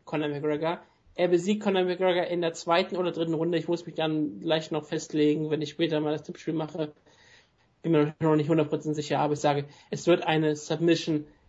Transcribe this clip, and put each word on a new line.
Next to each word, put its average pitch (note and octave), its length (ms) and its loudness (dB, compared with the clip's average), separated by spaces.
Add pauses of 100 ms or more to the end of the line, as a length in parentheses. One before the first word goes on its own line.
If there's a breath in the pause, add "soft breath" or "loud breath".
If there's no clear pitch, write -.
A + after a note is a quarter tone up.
Conor D3+ 240 -4
McGregor. D3+ 540 -2 (340 soft breath)
Er F3 140 2
besiegt F#3 340 2
Conor F#3+ 220 2
McGregor F3+ 400 2
in F3 160 -2
der E3 120 0
zweiten F3 420 0
oder F3 160 -2
dritten E3 220 -2
Runde. E3+ 240 0
Ich D#3+ 100 -4
muss E3+ 200 -4
mich D#3+ 80 -14
dann D#3 440 -2
gleich D#3+ 300 -2
noch D3+ 160 -4
festlegen, D3+ 640 0
wenn D3+ 140 -2
ich C#3+ 80 -8
später D#3 280 0
mal D3+ 120 0
das D3+ 100 -4
Tippspiel - 320 -8
mache. D#3 380 -4 (920 soft breath)
Bin E3 100 0
mir D3+ 280 4
noch D#3 160 4
nicht D3+ 140 2
hundert D#3 200 4
Prozent D3+ 260 -2
sicher, D3 220 -2
aber D3+ 160 2
ich C#3+ 60 -4
sage, C#3+ 260 0 (240 loud breath)
es - 160 -6
wird F3 220 4
eine D#3 280 2
Submission, D#3+ 720 0 (240 soft breath)